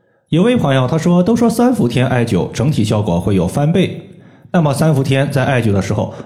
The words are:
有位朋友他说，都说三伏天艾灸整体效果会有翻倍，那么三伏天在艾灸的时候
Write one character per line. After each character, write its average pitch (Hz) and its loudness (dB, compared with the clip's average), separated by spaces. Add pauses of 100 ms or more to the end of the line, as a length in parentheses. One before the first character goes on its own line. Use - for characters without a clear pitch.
(300)
有 156 2
位 240 2
朋 151 0
友 127 2
他 160 -2
说， 175 2
都 226 0
说 233 2
三 240 2
伏 214 0
天 123 0
艾 123 0
灸 95 -2
整 117 -2
体 120 0
效 110 0
果 87 -2
会 101 -2
有 90 0
翻 147 -2
倍， 180 -2 (500)
那 185 2
么 147 2
三 156 2
伏 135 0
天 135 0
在 131 0
艾 131 2
灸 110 0
的 98 0
时 92 -4
候 107 -4 (140)